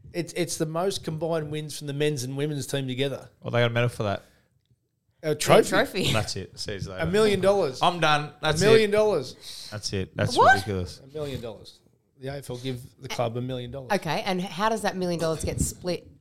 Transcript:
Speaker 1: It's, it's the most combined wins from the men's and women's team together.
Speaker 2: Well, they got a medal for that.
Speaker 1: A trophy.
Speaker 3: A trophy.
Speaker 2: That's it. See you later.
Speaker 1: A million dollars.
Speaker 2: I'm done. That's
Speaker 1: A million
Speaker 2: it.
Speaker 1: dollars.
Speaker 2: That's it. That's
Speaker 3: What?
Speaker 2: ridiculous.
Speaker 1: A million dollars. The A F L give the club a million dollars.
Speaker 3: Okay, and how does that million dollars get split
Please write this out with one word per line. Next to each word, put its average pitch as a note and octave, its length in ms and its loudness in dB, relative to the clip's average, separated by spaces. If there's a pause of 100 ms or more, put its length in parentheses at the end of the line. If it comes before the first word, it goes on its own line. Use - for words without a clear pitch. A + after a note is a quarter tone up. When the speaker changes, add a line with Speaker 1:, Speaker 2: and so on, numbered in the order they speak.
(140)
Speaker 1:
It's, E3+ 200 -6
it's E3+ 240 -4
the D#3+ 100 0
most F3 360 -2
combined D#3+ 460 -4
wins D3+ 300 -8
from D3 80 -10
the C#3 60 -6
men's D3 300 0
and C3+ 140 -6
women's C#3+ 300 -2
team C3+ 200 -4
together. B2+ 400 -4 (140)
Speaker 2:
Well, A#2+ 80 -6
they A#2 120 2
got A#2+ 100 4
a - 20 -6
medal A#2+ 160 2
for A#2+ 140 -6
that. G2 220 -2 (960)
Speaker 1:
A D3+ 120 0
trophy. D#3 240 6
Speaker 3:
A - 100 2
trophy. F#3 440 0
Speaker 2:
That's G#2+ 220 0
it. F#2+ 240 -10
See G#2+ 140 -8
you F#2+ 60 -8
later. F#2 180 -10
Speaker 1:
A D#3+ 80 -2
million G3 360 4
dollars. F#3 420 2
Speaker 2:
I'm F3 160 4
done. D3+ 320 2 (100)
That's D#3 180 0
Speaker 1:
A F#3+ 60 4
million A3 240 8
Speaker 2:
it. G3+ 40 2
Speaker 1:
dollars. G#3 760 0
Speaker 2:
That's G#2+ 220 -8
it. - 240 -4
That's G#2 180 2
Speaker 3:
What? D#5+ 200 8
Speaker 2:
ridiculous. F#2+ 480 -4
Speaker 1:
A C#3+ 100 -20
million C#3+ 260 -8
dollars. A2 380 -14 (420)
The C3 100 -8
A C#3+ 80 -8
F C3 120 -14
L B2 80 -6
give B2 240 -6 (180)
the - 80 -16
club A#2 300 -2
a B2 40 -4
million B2 280 -6
dollars. C3 240 -8
Speaker 3:
Okay, F#3 320 -2
and F#3 160 -2
how F#3 280 -2
does A3 120 -2
that F#3+ 160 -2
million F3 220 -2
dollars D#3+ 240 -2
get E3 180 -2
split - 460 -4 (140)